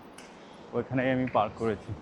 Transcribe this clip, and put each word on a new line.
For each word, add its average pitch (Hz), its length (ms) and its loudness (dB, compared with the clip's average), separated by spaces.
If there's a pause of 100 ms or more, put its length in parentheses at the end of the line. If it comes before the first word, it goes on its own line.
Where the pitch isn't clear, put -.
(720)
ওইখানেই 123 400 2
আমি 131 140 4
পার্ক 107 300 4
করেছি। 107 460 0